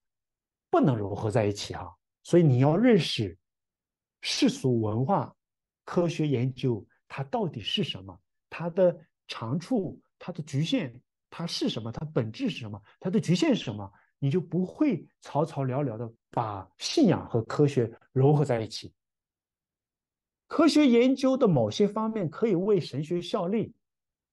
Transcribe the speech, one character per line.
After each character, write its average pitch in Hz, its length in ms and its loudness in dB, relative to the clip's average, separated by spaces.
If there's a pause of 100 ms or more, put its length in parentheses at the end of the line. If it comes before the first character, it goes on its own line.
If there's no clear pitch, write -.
(720)
不 349 100 4
能 147 160 4
糅 101 180 -6
合 107 160 -4
在 110 140 2
一 101 80 0
起 - 220 -10
哈。 90 200 -12 (280)
所 - 180 4
以 - 20 8
你 127 180 4
要 147 140 4
认 226 240 6
识 107 380 -4 (840)
世 - 260 0
俗 123 320 0
文 107 240 0
化 143 320 -2 (480)
科 170 240 0
学 156 180 -2
研 131 280 0
究 117 320 -4 (200)
它 - 180 -10
到 - 220 -4
底 - 140 -8
是 170 240 -4
什 - 180 -10
么， 95 160 -16 (320)
它 170 200 -8
的 175 280 2 (300)
长 120 300 -6
处、 - 420 -4 (180)
它 - 140 -12
的 160 100 -10
局 135 220 -4
限， 151 360 -4 (300)
它 170 160 -10
是 262 220 -4
什 - 120 -6
么， 113 120 -8
它 - 140 -10
本 127 260 -2
质 262 180 -4
是 - 80 -8
什 110 100 -10
么， 104 120 -12 (180)
它 - 100 -8
的 185 120 0
局 160 160 2
限 302 180 4
是 - 80 -2
什 123 100 -6
么， 101 160 -10 (300)
你 139 120 0
就 175 100 0
不 180 260 -2
会 233 400 -2 (140)
草 - 240 -2
草 147 180 -4
了 131 200 -2
了 120 140 -4
的 113 160 -10 (180)
把 104 380 -6 (100)
信 - 280 2
仰 110 220 2
和 117 140 0
科 - 260 2
学 127 180 0 (280)
糅 135 180 4
合 147 120 2
在 120 160 0
一 110 60 -6
起。 - 260 -14 (1600)
科 - 180 4
学 302 220 6
研 240 260 6
究 262 220 2
的 254 100 2
某 127 240 2
些 208 160 2
方 220 240 0
面 208 180 -4
可 190 200 -2
以 202 80 2
为 190 240 2
神 135 240 -6
学 175 180 -4
效 175 240 -4
力， 202 280 -4 (580)